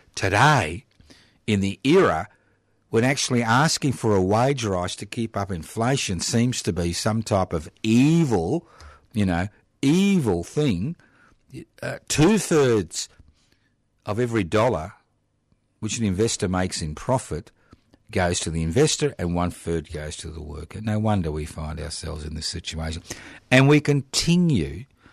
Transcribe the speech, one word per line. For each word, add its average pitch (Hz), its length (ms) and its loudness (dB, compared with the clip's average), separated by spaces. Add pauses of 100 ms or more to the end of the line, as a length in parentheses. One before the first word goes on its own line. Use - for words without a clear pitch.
(160)
Today, 104 680 2 (600)
in 104 140 2
the 98 240 -2
era 127 460 4 (600)
when 113 140 2
actually 127 400 0
asking 131 480 2
for 113 240 0
a 95 80 4
wage 120 400 2
rise 92 320 -2
to 107 100 -12
keep 113 300 -8
up 98 160 -4
inflation 101 720 -2
seems 120 400 0
to - 100 -2
be 87 220 -2
some 113 280 -2
type 95 300 0
of 85 180 -6 (140)
evil, 127 840 2 (460)
you 104 140 0
know, 90 240 0 (320)
evil 147 640 4
thing, 139 500 -2 (840)
uh, - 160 -8 (100)
two-thirds 151 1040 2 (960)
of 101 140 -4
every 117 260 0
dollar 104 480 0 (840)
which 110 200 -6
an 113 60 0
investor 101 420 0
makes 92 340 -2
in 76 140 -6
profit - 560 -6 (600)
goes 87 280 0
to - 100 -6
the 80 140 -2
investor 135 560 0
and 87 160 -2
one-third 85 560 -4
goes 78 240 -10
to - 140 -14
the 78 120 -12
worker. 76 380 -14
No 107 200 -2
wonder 101 320 0
we 76 140 -6
find 78 360 -10
ourselves 78 420 -10
in 78 120 -10
this 78 120 -8
situation. 80 560 -8 (480)
And 131 160 6
we 147 140 6
continue 143 1040 0 (280)